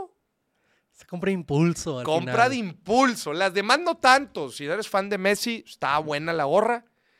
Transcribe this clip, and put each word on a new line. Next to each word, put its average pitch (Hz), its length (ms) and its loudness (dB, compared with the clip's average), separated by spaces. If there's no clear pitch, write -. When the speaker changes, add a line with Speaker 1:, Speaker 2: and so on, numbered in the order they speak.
Speaker 1:
Se - 120 -20
compra 180 260 -4
impulso 160 680 0
al 123 60 -8
Speaker 2:
Compra 156 280 0
Speaker 1:
final. 240 180 4
Speaker 2:
de 269 60 -4
impulso. 214 760 0
Las 185 200 0
demás 214 260 2
no 339 180 -2
tanto. 254 520 2
Si 143 160 -12
eres 196 220 -4
fan 196 220 -2
de 202 80 -4
Messi, 202 500 -2
está 143 320 -2
buena 156 320 -4
la 156 140 -2
gorra. 220 400 0